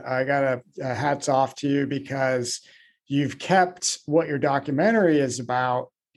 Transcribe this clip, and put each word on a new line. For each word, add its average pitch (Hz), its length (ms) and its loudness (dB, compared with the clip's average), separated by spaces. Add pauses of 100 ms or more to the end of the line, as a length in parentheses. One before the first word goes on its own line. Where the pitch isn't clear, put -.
I 131 200 -2
gotta, 135 360 0 (220)
uh, 127 100 -4
hats 143 360 -2
off 131 260 2
to 143 140 -4
you 139 180 0
because 135 720 -2 (480)
you've 139 320 -2
kept - 680 0
what 160 200 2
your 143 120 -4
documentary 151 800 2
is 135 200 -2
about 127 500 -2 (280)